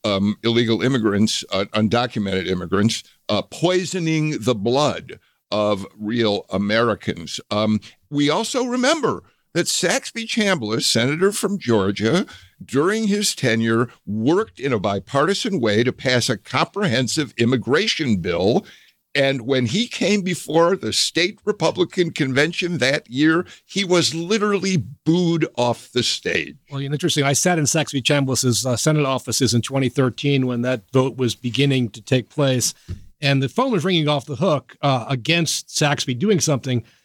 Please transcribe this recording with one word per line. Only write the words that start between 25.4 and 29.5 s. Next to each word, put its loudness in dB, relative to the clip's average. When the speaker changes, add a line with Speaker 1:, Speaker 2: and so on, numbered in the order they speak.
Speaker 1:
off -2
the 0
stage. -4
Speaker 2:
Well, -8
you -6
know, -4
interesting. 0
I 2
sat 2
in 0
Saxby -2
Chambliss's, 0
uh, 0
Senate 2
offices 0